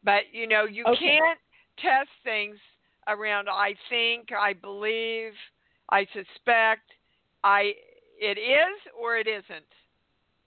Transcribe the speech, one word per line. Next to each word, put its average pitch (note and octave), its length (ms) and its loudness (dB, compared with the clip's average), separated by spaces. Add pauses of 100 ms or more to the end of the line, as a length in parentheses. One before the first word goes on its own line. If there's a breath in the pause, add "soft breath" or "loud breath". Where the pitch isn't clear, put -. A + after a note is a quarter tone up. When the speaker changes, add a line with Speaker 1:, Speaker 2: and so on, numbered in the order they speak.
Speaker 1:
But, G3+ 280 2
you A3+ 140 -8
know, G#3+ 180 4
you G#3+ 200 -8
Speaker 2:
Okay. A#3+ 140 4
Speaker 1:
can't D#4+ 420 2 (380 soft breath)
test C4+ 320 0 (120)
things G#3 360 -6 (480)
around G#3 420 -4
"I G3+ 260 -2 (140)
think," A#3 440 -2
"I G#3 200 0
believe," A3 840 -6 (540)
"I G3 180 2
suspect," A3 880 0 (500)
"I," G3+ 320 2 (440)
it G3+ 180 -2
is D4 580 2
or A#3 220 -4
it A3 100 -2
isn't. F#3+ 460 -10 (760)